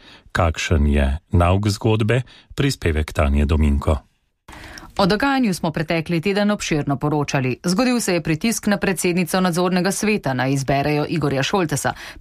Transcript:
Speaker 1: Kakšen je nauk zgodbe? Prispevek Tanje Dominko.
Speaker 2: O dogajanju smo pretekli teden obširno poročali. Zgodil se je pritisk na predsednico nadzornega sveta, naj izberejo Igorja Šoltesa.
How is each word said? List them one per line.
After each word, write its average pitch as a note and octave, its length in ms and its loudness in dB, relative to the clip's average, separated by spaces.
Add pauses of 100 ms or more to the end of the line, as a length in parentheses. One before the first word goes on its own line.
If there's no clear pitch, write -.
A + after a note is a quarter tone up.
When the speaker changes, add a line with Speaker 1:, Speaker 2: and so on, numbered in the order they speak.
(360)
Speaker 1:
Kakšen D#2+ 560 2
je C#2+ 220 2 (180)
nauk F#2+ 400 4
zgodbe? A2 560 0 (280)
Prispevek E2+ 600 -2
Tanje D2 300 2
Dominko. D2 580 2 (960)
Speaker 2:
O G3 100 4
dogajanju B3 480 2
smo E3 160 -2
pretekli E3 480 -2
teden G3+ 320 0
obširno C#3+ 480 -2
poročali. C#3+ 540 0 (100)
Zgodil A#3+ 340 2
se G3 140 0
je E3+ 80 0
pritisk E3+ 480 -2
na G3+ 80 2
predsednico F#3 640 0
nadzornega F3+ 500 0
sveta, G3+ 460 -2
naj B2+ 160 0
izberejo C#3 560 0
Igorja C#3+ 340 -2
Šoltesa. D3 500 -2 (280)